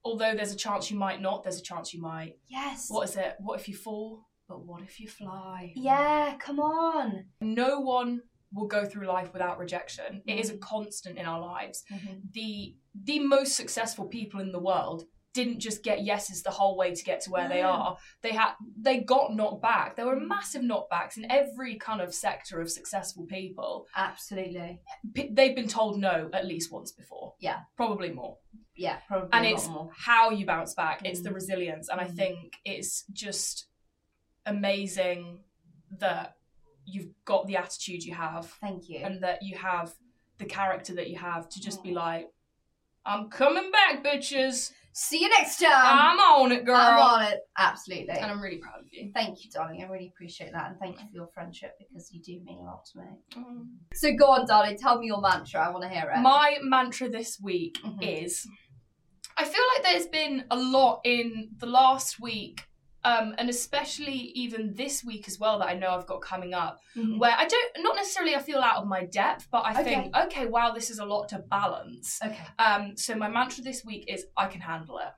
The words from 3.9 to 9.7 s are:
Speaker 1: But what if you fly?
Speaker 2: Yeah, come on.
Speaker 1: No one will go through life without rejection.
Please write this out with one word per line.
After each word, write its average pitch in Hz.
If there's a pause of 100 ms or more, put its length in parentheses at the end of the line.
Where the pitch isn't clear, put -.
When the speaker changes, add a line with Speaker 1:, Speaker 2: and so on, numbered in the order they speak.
Speaker 1:
But -
what 175
if -
you 214
fly? 190
Speaker 2:
Yeah, 285
come 285
on. 302 (160)
Speaker 1:
No 247
one 247 (320)
will 208
go 208
through 202
life 185
without 180
rejection. 175